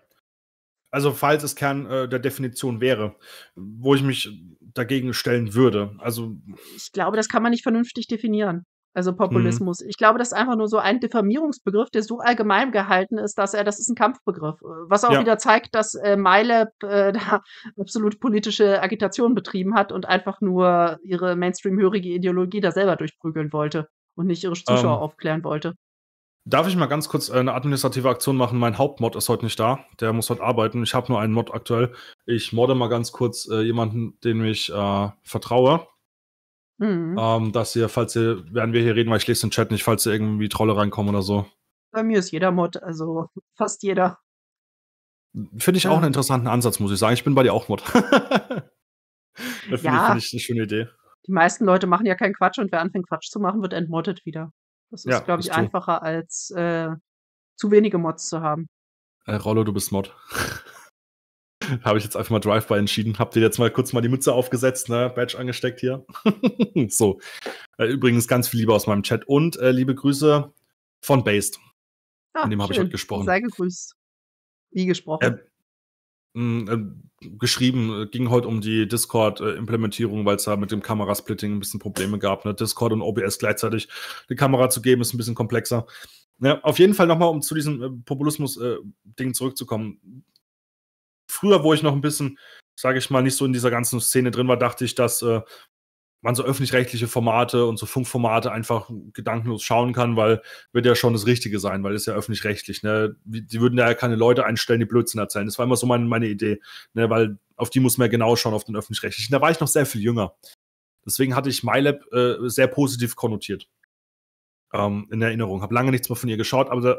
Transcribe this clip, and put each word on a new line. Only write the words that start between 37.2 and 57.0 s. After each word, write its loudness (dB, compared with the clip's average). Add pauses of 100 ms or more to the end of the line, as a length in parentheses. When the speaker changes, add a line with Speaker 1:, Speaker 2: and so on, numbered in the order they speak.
Speaker 1:
dass -2
ihr, 2
falls -2
ihr, 0
während 0
wir 4
hier 2
reden, 2
weil 4
ich -2
lese 0
den 0
Chat 2
nicht, -2
falls 2
ihr 2
irgendwie 0
Trolle 0
reinkommen 0
oder 2
so. 0 (460)
Speaker 2:
Bei -2
mir 2
ist -4
jeder 0
Mod, -2
also -6 (280)
fast -4
jeder. 0 (1400)
Speaker 1:
Finde 2
ich 0
auch 4
Speaker 2:
Ja. 6
Speaker 1:
einen 4
interessanten 0
Ansatz, 0
muss 0
ich -2
sagen. 4
Ich 0
bin 2
bei 6
dir 4
auch -2
Mod. -4
<laughs> 0 (960)
Da -2
finde -
ich, -8
Speaker 2:
Ja. 2
Speaker 1:
finde 2
ich -8
eine -4
schöne -2
Idee. -2 (400)
Speaker 2:
Die -4
meisten 2
Leute 4
machen 2
ja 0
keinen 0
Quatsch 0
und -2
wer 0
anfängt, -4
Quatsch -6
zu -8
machen, -2
wird -4
entmoddet -4
wieder. -10 (400)
Das -16
ist, 0
Speaker 1:
Ja, 2
Speaker 2:
glaub -2
ich, -6
Speaker 1:
ist -8
true. 2
Speaker 2:
einfacher, -2
als, -8
äh, -2 (640)